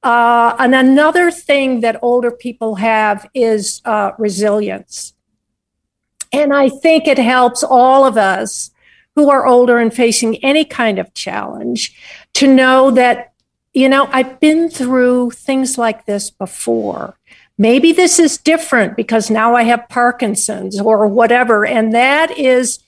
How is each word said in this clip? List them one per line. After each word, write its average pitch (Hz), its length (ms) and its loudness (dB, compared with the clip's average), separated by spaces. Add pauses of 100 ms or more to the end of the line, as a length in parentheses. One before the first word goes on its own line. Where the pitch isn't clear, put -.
Uh, 240 560 2
and 262 160 2
another 302 560 2
thing 269 500 -4
that 226 200 -4
older 240 300 0
people 233 440 -8
have 214 580 -2
is, 226 520 -2
uh, 208 320 -2
resilience. 202 960 -6 (1200)
And 285 200 0
I 277 160 2
think 320 380 0
it 277 120 2
helps 247 440 0
all 262 420 4
of 226 120 0
us 196 540 -4 (440)
who 294 140 4
are 269 160 2
older 247 320 4
and 226 160 0
facing 233 440 0
any 294 280 0
kind 220 320 -4
of 185 160 -10
challenge - 840 -10 (380)
to 277 140 2
know 262 440 4
that, 240 420 0 (400)
you 262 160 2
know, 269 220 2
I've 262 280 -4
been 320 300 2
through 247 600 0
things 262 460 -4
like 226 280 -4
this 202 260 -6
before. - 840 -8 (420)
Maybe 247 340 4
this 359 260 2
is 330 220 2
different 311 560 0
because 220 340 -2
now 226 260 2
I 240 80 2
have 233 260 0
Parkinson's 214 920 -4
or 214 280 2
whatever. 226 560 2
And 220 300 -2
that 285 460 0
is 254 480 0